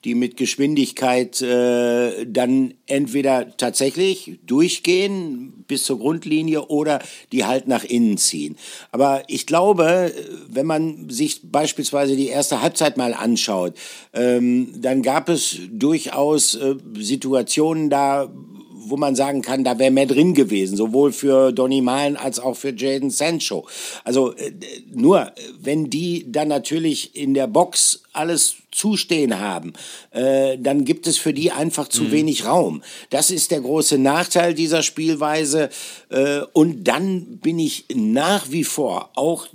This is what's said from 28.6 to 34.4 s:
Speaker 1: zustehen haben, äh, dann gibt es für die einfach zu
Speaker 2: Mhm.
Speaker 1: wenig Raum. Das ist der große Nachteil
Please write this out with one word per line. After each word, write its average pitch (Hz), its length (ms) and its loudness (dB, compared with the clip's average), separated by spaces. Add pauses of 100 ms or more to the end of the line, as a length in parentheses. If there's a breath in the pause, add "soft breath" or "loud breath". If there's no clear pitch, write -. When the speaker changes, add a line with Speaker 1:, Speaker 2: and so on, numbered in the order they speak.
Speaker 1:
zustehen 156 680 0
haben, 87 320 -6 (380 loud breath)
äh, 135 480 2
dann 139 260 2
gibt 147 220 -2
es 165 100 0
für 156 160 -2
die 156 180 0
einfach 151 380 -4
zu - 140 0
Speaker 2:
Mhm. 131 100 0
Speaker 1:
wenig 156 320 0
Raum. 110 380 0 (260 loud breath)
Das 147 220 0
ist 175 220 -2
der 151 100 -2
große 147 340 0
Nachteil 170 560 2